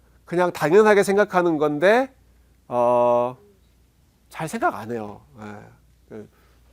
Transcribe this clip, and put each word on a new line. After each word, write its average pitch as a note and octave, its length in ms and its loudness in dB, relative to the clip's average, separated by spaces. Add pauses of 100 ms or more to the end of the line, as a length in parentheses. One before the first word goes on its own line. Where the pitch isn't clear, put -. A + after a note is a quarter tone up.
(240)
그냥 F3 280 -2
당연하게 G3+ 500 4
생각하는 G3 540 0
건데, D#3 560 0 (560)
어, A#2+ 680 0 (920)
잘 D#3+ 200 -12
생각 A#3 260 -4
안 G#2+ 160 -14
해요. G#2+ 320 -10 (180)
예. G#2+ 160 -16 (520)
그 G#2+ 200 -18 (440)